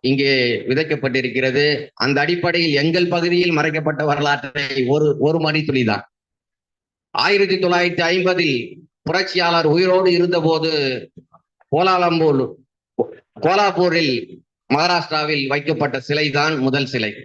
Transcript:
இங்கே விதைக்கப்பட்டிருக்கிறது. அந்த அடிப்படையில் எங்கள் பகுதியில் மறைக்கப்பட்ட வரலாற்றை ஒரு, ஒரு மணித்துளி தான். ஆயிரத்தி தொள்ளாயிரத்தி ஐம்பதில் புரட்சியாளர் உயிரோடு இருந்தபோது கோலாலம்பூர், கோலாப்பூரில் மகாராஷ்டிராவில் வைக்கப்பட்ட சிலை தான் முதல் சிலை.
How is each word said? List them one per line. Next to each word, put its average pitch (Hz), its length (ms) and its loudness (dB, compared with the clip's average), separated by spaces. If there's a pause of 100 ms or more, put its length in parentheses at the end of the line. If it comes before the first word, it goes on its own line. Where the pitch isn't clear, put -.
இங்கே 139 240 2 (360)
விதைக்கப்பட்டிருக்கிறது. 131 960 0 (400)
அந்த 139 200 0
அடிப்படையில் 170 580 0
எங்கள் 170 320 0
பகுதியில் 175 420 0
மறைக்கப்பட்ட 151 540 -2
வரலாற்றை 143 520 -2 (320)
ஒரு, 151 140 2 (180)
ஒரு 160 200 2
மணித்துளி 151 440 0
தான். 101 140 -4 (1080)
ஆயிரத்தி 190 480 2
தொள்ளாயிரத்தி 175 500 2
ஐம்பதில் 180 440 0 (520)
புரட்சியாளர் 170 680 0
உயிரோடு 185 440 4
இருந்தபோது 160 520 2 (1000)
கோலாலம்பூர், 165 720 2 (1000)
கோலாப்பூரில் 170 680 2 (600)
மகாராஷ்டிராவில் 151 760 -2
வைக்கப்பட்ட 143 460 -2 (100)
சிலை 151 180 0 (120)
தான் 156 180 0 (100)
முதல் 135 260 0
சிலை. 110 200 -2 (120)